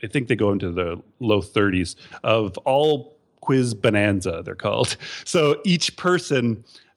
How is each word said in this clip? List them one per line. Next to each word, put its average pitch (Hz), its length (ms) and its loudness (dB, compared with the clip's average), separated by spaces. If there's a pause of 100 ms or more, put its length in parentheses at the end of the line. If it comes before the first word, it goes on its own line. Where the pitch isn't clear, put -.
I 107 60 -8
think 131 200 -2
they 120 80 2
go 101 160 2
into 98 180 -2
the 85 300 -4 (180)
low 104 220 2
thirties 95 560 0 (260)
of 110 360 0
all 143 580 0 (240)
quiz 127 320 2
bonanza, 101 720 0
they're 95 100 -12
called. 104 420 -2 (140)
<laughs> - 140 -14
So 151 400 0
each 175 320 0
person, 135 680 0 (320)